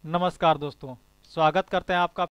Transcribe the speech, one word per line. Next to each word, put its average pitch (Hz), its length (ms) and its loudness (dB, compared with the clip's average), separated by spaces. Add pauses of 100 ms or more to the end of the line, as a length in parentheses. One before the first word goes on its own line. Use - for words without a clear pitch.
नमस्कार 165 540 0
दोस्तों, 139 360 -10 (360)
स्वागत 160 380 2
करते 185 240 -2
हैं 175 80 2
आपका 175 240 -2 (160)